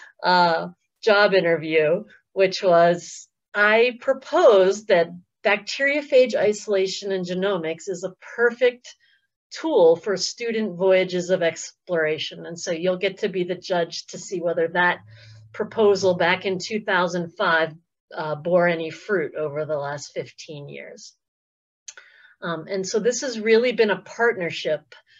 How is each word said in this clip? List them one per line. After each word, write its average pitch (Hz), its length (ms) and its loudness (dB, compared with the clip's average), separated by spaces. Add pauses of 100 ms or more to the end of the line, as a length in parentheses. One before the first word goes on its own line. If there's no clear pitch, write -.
(220)
uh, 175 460 2 (340)
job 202 320 4
interview, 160 720 2 (280)
which 190 300 0
was, 170 640 2 (240)
I 226 480 2
proposed 233 880 4
that 170 200 4 (360)
bacteriophage 262 920 2
isolation 196 800 -2
in 185 100 -2
genomics 180 680 -4
is 180 160 -8
a 180 100 -10 (220)
perfect 240 580 0 (560)
tool 185 460 4
for 190 200 -4
student 220 600 -6
voyages 180 540 2
of 175 120 0
exploration. 165 1040 -4
And 170 120 -12
so 185 120 -6
you'll 175 260 -2
get 190 220 -4
to 208 100 -2
be 180 160 -4
the 180 100 -6
judge 175 520 -4
to 180 120 -14
see 175 220 -10
whether 170 280 -2
that 175 300 0 (540)
proposal 202 640 2
back 180 320 0
in 190 120 -4
two 208 220 -8
thousand 175 560 -2
five, 160 380 0 (420)
uh, 156 180 -6
bore 170 320 2
any 165 240 -2
fruit 165 460 -6
over 151 300 -6
the 151 100 -4
last 143 380 -8
fifteen 143 540 -14
years. 185 460 -18 (1300)
Um, 165 260 -8
and 190 200 -6
so 220 120 -2
this 240 220 -2
has 247 180 -6
really 226 340 2
been 220 180 2
a 185 100 -2
partnership 175 920 -4 (260)